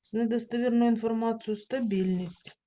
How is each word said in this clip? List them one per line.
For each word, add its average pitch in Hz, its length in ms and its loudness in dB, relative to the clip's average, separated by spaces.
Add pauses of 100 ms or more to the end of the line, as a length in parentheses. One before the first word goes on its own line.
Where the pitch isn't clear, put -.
з - 140 -14
недостовірною 233 760 2
інформацією, 226 640 -2
стабільність. 190 1120 -2